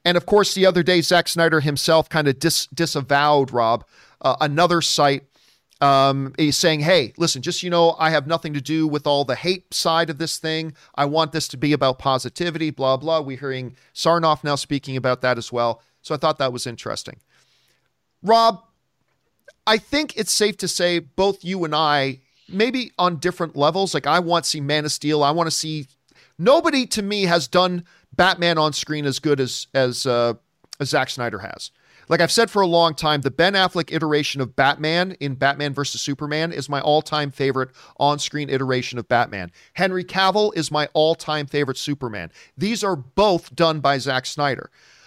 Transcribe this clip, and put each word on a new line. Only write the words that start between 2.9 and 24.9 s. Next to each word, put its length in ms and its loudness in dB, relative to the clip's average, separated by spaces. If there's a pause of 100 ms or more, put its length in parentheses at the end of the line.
Rob, 340 0 (360)
uh, 200 0
another 400 2
site, 420 0 (560)
um, 600 2
he's 180 2
saying, 220 2
"Hey, 380 2
listen, 260 -2
just, 180 -6
you 80 -6
know, 300 4
I 100 2
have 160 0
nothing 300 -4
to 60 -4
do 260 0
with 180 -2
all 200 2
the 100 -2
hate 400 -6
side 340 0
of 80 -8
this 220 -6
thing. 340 -6 (220)
I 100 0
want 280 0
this 160 -4
to 80 -14
be 140 0
about 280 2
positivity, 720 -2
blah, 260 0
blah." 220 -2
We're 180 -8
hearing 380 -10 (180)
Sarnoff 500 2
now 120 0
speaking 420 -6
about 240 -2
that 160 0
as 140 -10
well. 320 -2 (180)
So 140 -6
I 20 -8
thought 220 0
that 120 0
was 140 -8
interesting. 540 -10 (1040)
Rob, 400 4 (1040)
I 100 2
think 400 -4
it's 140 -4
safe 260 0
to 100 -6
say 300 0
both 480 -2
you 180 -4
and 120 -4
I, 460 0 (280)
maybe 480 -2
on 200 0
different 380 -4
levels, 380 0
like, 140 -2
I 100 2
want 280 0
to 40 -2
see 120 -4
Man 240 -2
of 60 -4